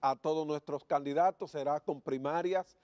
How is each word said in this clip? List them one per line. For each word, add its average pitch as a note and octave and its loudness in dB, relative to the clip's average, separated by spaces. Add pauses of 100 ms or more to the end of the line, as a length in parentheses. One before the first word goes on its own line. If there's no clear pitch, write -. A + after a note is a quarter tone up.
a C3+ 2
todos D#3 -2
nuestros D3 -4
candidatos D#3 2
será C#3+ -2
con D3 -4
primarias, E3+ -2